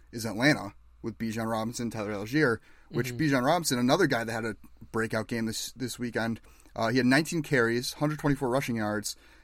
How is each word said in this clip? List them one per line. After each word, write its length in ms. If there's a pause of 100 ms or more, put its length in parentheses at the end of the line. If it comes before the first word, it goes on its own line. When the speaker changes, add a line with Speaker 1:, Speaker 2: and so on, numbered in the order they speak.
(120)
Speaker 1:
is 160
Atlanta 480 (260)
with 160
Bijan 320
Robinson, 400
Tyler 240
Allgeier, 460 (300)
which 240
Speaker 2:
Mm-hmm. 220
Speaker 1:
Bijan 100
Robinson, 320
another 300
guy 160
that 80
had 140
a 100 (360)
breakout 360
game 180
this, 280
this 260
weekend, 420 (340)
uh, 120
he 100
had 80
nineteen 380
carries, 500
hundred 240
twenty-four 320
rushing 280
yards, 380 (280)